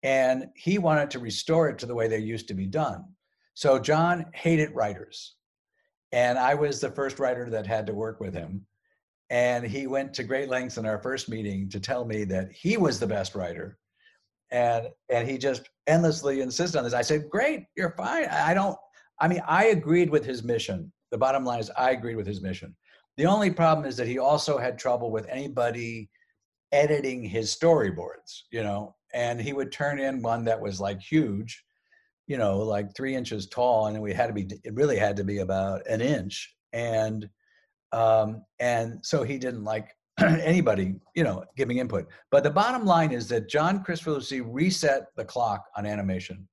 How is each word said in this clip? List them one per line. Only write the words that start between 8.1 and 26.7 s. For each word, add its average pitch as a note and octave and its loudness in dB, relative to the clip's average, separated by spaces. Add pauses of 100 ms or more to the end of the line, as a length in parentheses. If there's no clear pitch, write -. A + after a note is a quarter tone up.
with F#2+ -8
him. F#2 -8 (640)
And B2 2
he C3 -6
went C3+ -4
to B2+ -6
great C3+ -2
lengths B2+ -4
in A2 -4
our G#2+ -2
first C3 -6
meeting G2+ -4
to G2+ -8
tell B2 -4
me G#2+ -4
that F#2+ -4
he G#3+ 0
was C#3 2
the A#2 -2
best G2 -4
writer. F2+ -8 (760)
And, A#2+ 0 (220)
and A#2 2
he C3+ -2
just B2+ -2 (180)
endlessly D3+ 4
insisted C3 -2
on B2+ 0
this. A#2+ -2
I A#2+ 2
said, D3+ 0
"Great, A#3 -2 (120)
you're F3 -2
fine. C4+ -2
I, D3+ 2
I - 4
don't," G3 0 (420)
I D#3+ 4
mean, F3 2
I F#3 6
agreed E3+ 4
with D3 4
his B2+ -6
mission. A2 -2 (200)
The A#2 -4
bottom C3 2
line A#2+ -2
is A2 -6
I C3 4
agreed A#2 -2
with G#2 -4
his G2+ -6
mission. F#2 -8 (440)
The D3 4
only G3 4
problem D#3+ 4
is C3 -6
that B2 0
he B2 -2
also D3 4
had B2 -2
trouble A#2+ 0
with G#2+ -2
anybody A#2+ -4 (640)